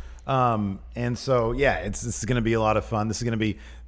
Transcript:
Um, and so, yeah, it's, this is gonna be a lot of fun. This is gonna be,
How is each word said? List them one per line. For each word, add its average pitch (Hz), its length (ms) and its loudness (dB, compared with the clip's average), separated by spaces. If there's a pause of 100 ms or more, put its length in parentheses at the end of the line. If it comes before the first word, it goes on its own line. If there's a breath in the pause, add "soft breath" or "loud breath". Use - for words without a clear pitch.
(260 loud breath)
Um, 113 540 2 (140)
and 120 220 -2
so, 120 360 2
yeah, 127 260 4
it's, 101 240 -4
this 117 160 -4
is - 80 -4
gonna 120 160 2
be 113 100 2
a 113 80 4
lot 107 160 4
of 104 80 2
fun. 107 240 0
This 107 100 -4
is - 60 -6
gonna 113 140 0
be, 107 200 0 (300 loud breath)